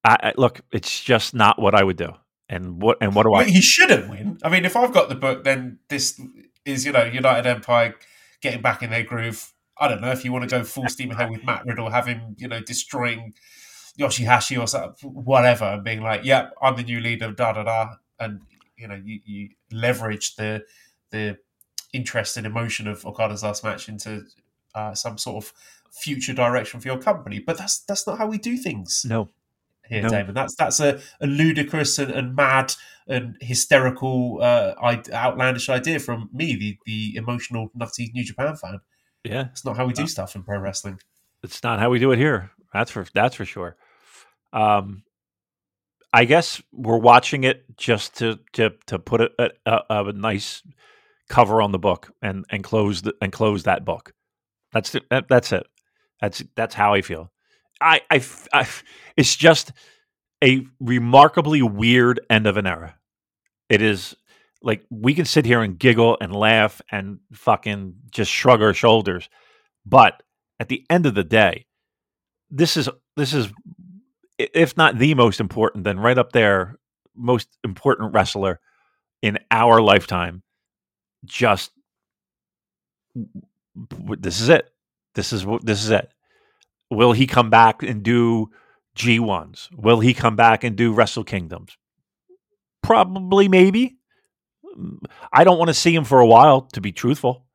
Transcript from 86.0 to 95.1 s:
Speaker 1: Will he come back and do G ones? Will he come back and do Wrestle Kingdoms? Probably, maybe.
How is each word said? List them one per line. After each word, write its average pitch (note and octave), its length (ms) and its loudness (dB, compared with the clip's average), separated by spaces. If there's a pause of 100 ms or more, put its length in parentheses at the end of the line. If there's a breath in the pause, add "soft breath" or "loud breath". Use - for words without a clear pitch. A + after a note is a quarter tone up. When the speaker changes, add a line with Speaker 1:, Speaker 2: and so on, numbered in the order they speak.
Speaker 1:
Will A#2+ 220 4
he B2+ 140 2
come A#2+ 240 2
back A2+ 320 6
and G#2+ 200 -8
do A#2 480 0 (440 soft breath)
G A#2 240 2
ones? F#2+ 580 -4
Will A2+ 240 4
he A#2+ 140 4
come A2+ 220 0
back A2+ 280 4
and A2+ 120 -4
do A#2 160 2
Wrestle G#2+ 320 0
Kingdoms? F2 520 -12 (1040)
Probably, F#3+ 680 2
maybe. F#3+ 500 4 (1300 loud breath)